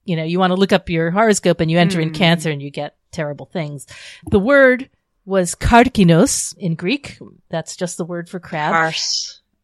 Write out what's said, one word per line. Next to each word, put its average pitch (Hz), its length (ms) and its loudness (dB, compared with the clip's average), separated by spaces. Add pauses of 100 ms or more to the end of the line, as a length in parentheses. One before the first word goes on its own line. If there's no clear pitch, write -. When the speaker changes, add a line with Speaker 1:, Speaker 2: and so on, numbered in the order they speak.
Speaker 1:
you 180 100 -4
know, 160 100 -4
you 170 140 -4
wanna 185 180 2
look 196 180 2
up 185 160 -2
your 165 200 -2
horoscope 196 520 2
and 160 80 0
you 165 80 2
enter 175 240 2
in 160 80 -2
Speaker 2:
Mm. 156 40 -10
Speaker 1:
Cancer 165 360 0
and 143 100 -6
you 143 100 -12
get 147 260 -10 (140)
terrible 147 360 -8
things. 147 400 -10 (440)
The 214 80 4
word 254 520 2 (340)
was 185 300 -2
karkinos 226 1040 4
in 165 160 -6
Greek. 196 440 -6 (300)
That's - 260 -8
just 170 220 -8
the 180 80 -6
word 170 240 -10
for 185 100 -12
crab. 160 360 -6
Speaker 2:
Karse. - 680 -4 (240)